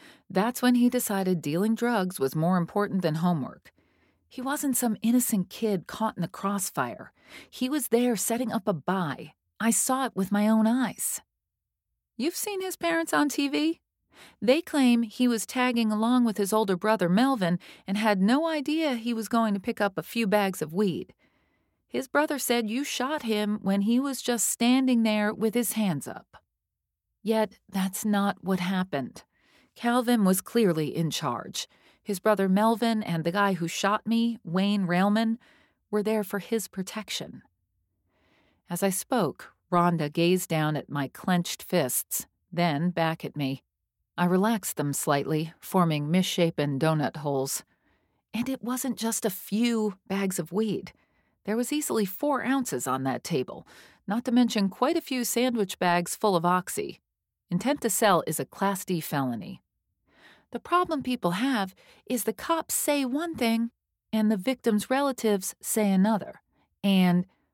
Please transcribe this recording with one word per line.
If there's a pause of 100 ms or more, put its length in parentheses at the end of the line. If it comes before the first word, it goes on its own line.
(300)
That's
when
he
decided
dealing
drugs
was
more
important
than
homework. (600)
He
wasn't
some
innocent
kid
caught
in
the
crossfire. (380)
He
was
there
setting
up
a
buy. (240)
I
saw
it
with
my
own
eyes." (960)
"You've
seen
his
parents
on
T
V? (600)
They
claim
he
was
tagging
along
with
his
older
brother
Melvin (280)
and
had
no
idea
he
was
going
to
pick
up
a
few
bags
of
weed. (720)
His
brother
said
you
shot
him
when
he
was
just
standing
there
with
his
hands
up." (840)
"Yet
that's
not
what
happened. (500)
Calvin
was
clearly
in
charge. (340)
His
brother
Melvin
and
the
guy
who
shot
me,
Wayne
Railman, (520)
were
there
for
his
protection." (1300)
As
I
spoke, (160)
Rhonda
gazed
down
at
my
clenched
fists, (240)
then
back
at
me. (540)
I
relaxed
them
slightly,
forming
misshapen
donut
holes. (720)
And
it
wasn't
just
a
few (120)
bags
of
weed. (520)
There
was
easily
four
ounces
on
that
table, (420)
not
to
mention
quite
a
few
sandwich
bags
full
of
oxy. (480)
Intent
to
sell
is
a
Class
D
felony. (880)
The
problem
people
have (320)
is
the
cops
say
one
thing (420)
and
the
victim's
relatives
say
another. (400)
And, (280)